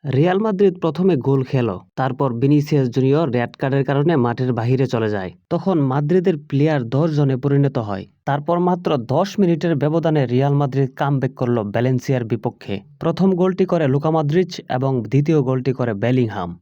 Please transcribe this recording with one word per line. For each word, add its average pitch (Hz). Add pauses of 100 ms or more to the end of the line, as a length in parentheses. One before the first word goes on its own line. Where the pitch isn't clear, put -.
(140)
রিয়াল 175
মাদ্রিদ 202
প্রথমে 170
গোল 135
খেল, 123 (280)
তারপর 135
ভিনিসিয়াস 143
জুনিয়র 135
রেড 120
কার্ডের 135
কারণে 147
মাঠের 120
বাহিরে 123
চলে 113
যায়। 92 (200)
তখন 175
মাদ্রিদের 151
প্লেয়ার 143
দশ 139
জনে 143
পরিণত 139
হয়। 101 (180)
তারপর 147
মাত্র 175
দশ 135 (100)
মিনিটের 170
ব্যবধানে 151
রিয়াল 135
মাদ্রিদ 139
কামব্যাক 135
করল 120
ভ্যালেন্সিয়ার 120
বিপক্ষে। 107 (180)
প্রথম 165
গোলটি 185
করে 170
লুকা 143
মদ্রিচ 160
এবং 127
দ্বিতীয় 147
গোলটি 131
করে 117
বেলিংহাম। 104 (120)